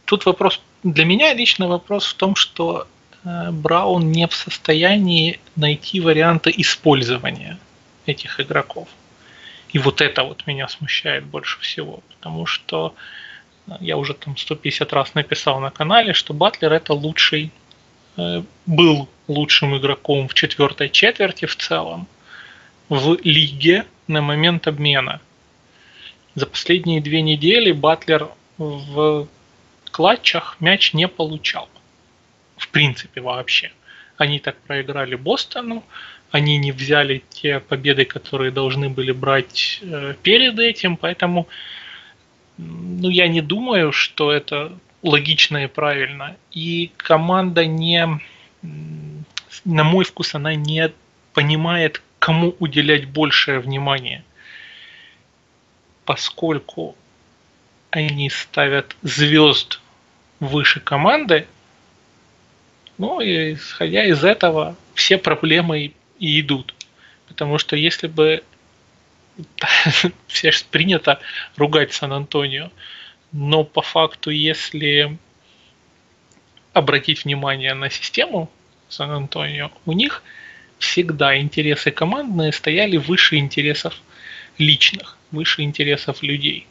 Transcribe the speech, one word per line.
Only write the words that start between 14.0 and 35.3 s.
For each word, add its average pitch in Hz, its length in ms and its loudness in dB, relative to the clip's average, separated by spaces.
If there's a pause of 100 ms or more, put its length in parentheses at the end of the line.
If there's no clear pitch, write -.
там 139 240 -12
сто - 180 -6
пятьдесят - 380 -4
раз 143 220 0
написал 143 460 -2
на 135 100 -6
канале, 202 420 2
что - 200 -2
Батлер 156 400 2
это 160 200 0
лучший, 151 580 0 (680)
э, 87 260 -4 (220)
был 156 440 4 (180)
лучшим 143 480 0
игроком 139 520 0
в 131 60 -10
четвертой 143 560 0
четверти 202 560 0
в - 100 -6
целом 92 520 -6 (840)
в 151 340 2
лиге 156 600 2 (220)
на 151 140 0
момент 156 460 0
обмена. 147 520 0 (1160)
За 135 100 -2
последние 165 560 0
две 147 200 0
недели 160 500 4
Батлер 156 580 2 (280)
в 147 720 -2 (640)
клатчах - 680 2
мяч 185 340 2
не 165 140 2
получал. 156 600 -6 (880)
В - 120 -14
принципе, 139 520 -2
вообще. 123 500 -2 (460)
Они 147 220 2
так 135 220 -8
проиграли 139 540 -6
Бостону, 226 680 -4 (480)